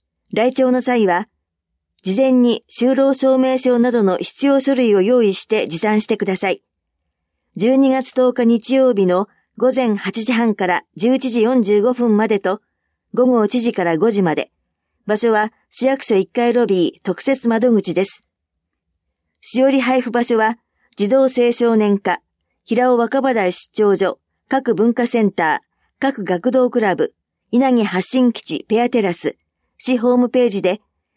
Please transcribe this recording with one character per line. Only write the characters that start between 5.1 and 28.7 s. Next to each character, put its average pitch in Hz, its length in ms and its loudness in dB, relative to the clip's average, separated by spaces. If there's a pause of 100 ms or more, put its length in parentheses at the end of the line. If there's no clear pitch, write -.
意 196 100 2
し - 120 -6
て - 220 -2
持 160 100 -8
参 214 240 0
し - 60 -4
て 214 100 -2
く 202 80 -4
だ 190 100 -2
さ 190 160 -4
い。 - 100 -6 (920)
十 240 200 2
二 269 140 4
月 262 240 -2
十 254 200 2
日 247 120 -2
日 233 300 0
曜 262 180 4
日 196 120 0
の 180 220 0 (300)
午 247 160 0
前 233 220 0
八 202 300 -6
時 254 80 -2
半 226 220 0
か 185 120 -4
ら 175 160 -2 (140)
十 233 180 0
一 262 140 -4
時 226 120 0
四 247 200 2
十 202 200 2
五 240 120 2
分 240 240 0
ま 220 100 0
で 214 120 0
と、 190 220 -4 (520)
午 240 140 2
後 233 180 2
一 240 160 -2
時 233 100 -2
か 185 140 -2
ら 165 120 0
五 214 140 2
時 202 100 0
ま 160 140 0
で。 - 160 -6 (540)
場 208 100 -2
所 226 160 0
は 214 220 0 (160)
市 - 160 -4
役 269 180 -2
所 220 120 0
一 190 120 0
階 240 240 -2
ロ 240 140 2
ビ 185 320 0
ー - 80 -20
特 - 180 -4
設 269 240 -2
窓 226 240 2
口 196 220 0
で 180 100 0
す。 - 240 -6 (1120)
し - 240 -2
お 269 60 4
り 269 100 2
配 254 220 0
布 247 100 -6
場 240 140 0
所 233 120 0
は、 220 200 0 (400)
児 202 100 -2
童 269 160 4
青 240 300 2
少 233 240 2
年 208 200 2
課、 196 240 -4 (440)
平 247 280 0
尾 240 40 2
若 233 240 -2
葉 262 120 0
台 185 200 0
出 - 180 -8
張 - 240 2
所、 180 240 -2 (300)
各 269 260 -2
文 226 180 2
化 240 140 -2
セ 233 140 -2
ン 202 100 2
タ 156 320 -2
ー、 - 20 -20 (340)
各 269 260 -4
学 180 260 -2
童 254 180 2
ク 247 120 -2
ラ 190 140 0
ブ、 - 180 -4 (380)
稲 262 180 2
城 233 160 2
発 185 240 -4
信 247 240 2
基 - 80 -16
地 - 260 -8
ペ 226 140 0